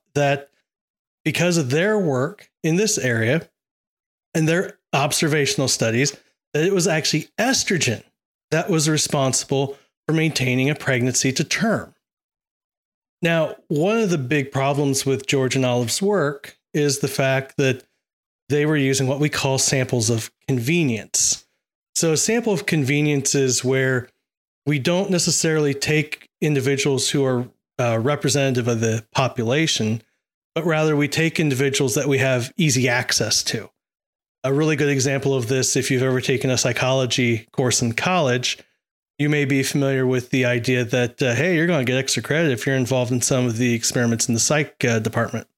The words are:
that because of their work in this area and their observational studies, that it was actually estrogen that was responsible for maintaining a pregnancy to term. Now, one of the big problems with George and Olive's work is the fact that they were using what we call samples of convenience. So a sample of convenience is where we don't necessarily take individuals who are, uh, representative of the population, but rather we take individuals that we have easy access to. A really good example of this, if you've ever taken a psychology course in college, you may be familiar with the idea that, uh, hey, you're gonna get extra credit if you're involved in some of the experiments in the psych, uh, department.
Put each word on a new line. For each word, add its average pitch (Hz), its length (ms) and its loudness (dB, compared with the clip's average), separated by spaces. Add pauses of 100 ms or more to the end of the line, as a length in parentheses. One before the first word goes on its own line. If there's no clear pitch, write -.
(160)
that 143 340 0 (760)
because 165 340 0
of 135 120 0
their 196 300 2
work 147 500 -2 (140)
in 165 140 2
this 214 200 0
area 123 500 0 (840)
and 160 160 2
their 180 300 -2 (140)
observational 143 760 0
studies, 120 500 0 (360)
that 156 120 0
it 196 80 0
was 175 140 0
actually 160 420 -2 (100)
estrogen 180 640 -2 (460)
that 160 200 0
was 160 200 2
responsible 139 880 0 (300)
for 151 60 0
maintaining 135 560 0
a 151 60 0
pregnancy 127 560 0
to 151 120 -4
term. - 500 -2 (1300)
Now, 165 340 2 (120)
one 175 300 0
of 220 120 0
the 175 80 0
big 135 340 -2
problems 139 540 0
with 131 220 -2
George 131 280 0
and 131 80 2
Olive's 123 380 0
work 165 560 -2 (160)
is 147 260 0
the 147 80 -2
fact 135 500 0
that 131 260 0 (680)
they 147 160 2
were 156 100 2
using 135 320 2
what 139 120 -2
we 147 100 0
call 135 300 -2
samples 123 500 0
of 113 220 -2 (160)
convenience. 131 1000 -2 (500)
So 165 180 0
a 147 40 2
sample 226 340 0
of 175 140 -2
convenience 147 680 0
is 131 280 0
where 131 460 0 (560)
we 147 140 0
don't 180 320 0
necessarily 156 600 0
take 151 540 -4 (140)
individuals 139 680 0
who 143 120 2
are, 123 240 0 (320)
uh, 117 220 0
representative 135 640 0
of 117 140 0
the 113 320 0
population, 120 880 0 (540)
but 160 100 -4
rather 156 300 2
we 143 120 2
take 160 320 0
individuals 139 540 0
that 147 140 0
we 139 100 2
have 127 400 0
easy 131 320 2
access - 540 0
to. - 260 -6 (720)
A 131 80 -2
really 156 240 2
good 147 140 2
example 139 460 0
of 120 120 -2
this, 131 280 0
if 131 160 -2
you've 127 120 2
ever 127 160 2
taken 131 300 0
a 127 80 2
psychology 127 960 0
course 127 300 0
in 117 120 0
college, 135 640 0 (600)
you 147 120 0
may 147 160 2
be 135 160 2
familiar 135 460 0
with 127 240 0
the 127 140 2
idea 123 380 0
that, 123 380 -2
uh, 120 140 2
hey, 170 200 2
you're 160 120 2
gonna 151 180 0
get 127 120 0
extra 131 260 -2
credit 151 280 0
if 117 140 -4
you're 135 100 0
involved 123 360 0
in 123 100 0
some 127 240 0
of 113 120 -2
the 120 160 0
experiments 117 540 0
in 120 60 -2
the 113 60 0
psych, - 440 -2
uh, 117 140 2
department. 113 500 -4 (100)